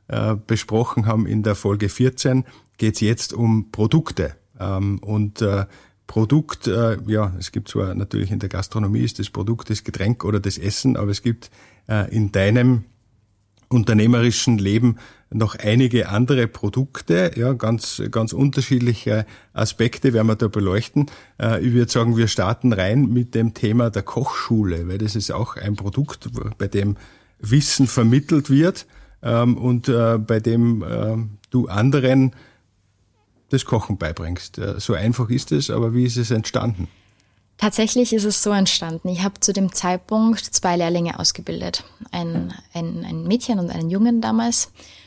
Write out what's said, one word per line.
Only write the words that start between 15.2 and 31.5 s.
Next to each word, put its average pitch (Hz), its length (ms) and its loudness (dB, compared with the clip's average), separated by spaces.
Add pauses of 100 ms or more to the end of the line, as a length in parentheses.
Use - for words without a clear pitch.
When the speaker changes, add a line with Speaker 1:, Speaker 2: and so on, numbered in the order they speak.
Speaker 1:
noch 110 240 -2
einige 113 540 2
andere 120 380 2
Produkte, 165 880 -2
ja, 123 180 0
ganz, 113 560 -4
ganz 113 240 -2
unterschiedliche 120 920 0 (280)
Aspekte 110 600 0
werden 110 140 4
wir 110 80 2
da 113 120 0
beleuchten. 104 580 0 (340)
Äh, 113 260 0
ich 123 80 2
würd 120 180 4
sagen, 117 260 2
wir 113 100 4
starten 113 460 0
rein 104 360 2
mit 123 260 0
dem 113 180 2
Thema 117 380 0
der 101 100 -2
Kochschule, 98 840 -2
weil 92 100 -4
das 107 180 -4
ist 104 160 -4
auch - 240 -4
ein 104 200 -4
Produkt, 110 540 -6 (280)
bei 98 100 -4
dem 104 300 -2 (420)
Wissen 131 480 2
vermittelt 131 600 2
wird, 160 380 2 (340)
ähm, 117 360 2
und, 123 320 0
äh, 117 280 4
bei 110 220 0
dem, 117 480 2
ähm, 110 420 -4 (200)
du 123 180 0